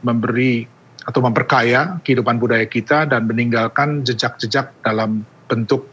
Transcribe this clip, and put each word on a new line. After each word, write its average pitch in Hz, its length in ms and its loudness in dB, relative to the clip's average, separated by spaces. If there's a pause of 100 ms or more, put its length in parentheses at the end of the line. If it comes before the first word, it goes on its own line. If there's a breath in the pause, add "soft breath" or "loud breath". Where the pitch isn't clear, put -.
memberi 117 600 0 (380)
atau 123 160 0
memperkaya 127 840 2
kehidupan 120 340 0
budaya 113 300 2
kita 147 400 0
dan 113 180 0
meninggalkan 117 800 0
jejak-jejak 123 640 -4 (100)
dalam 110 440 -2 (260)
bentuk 117 420 0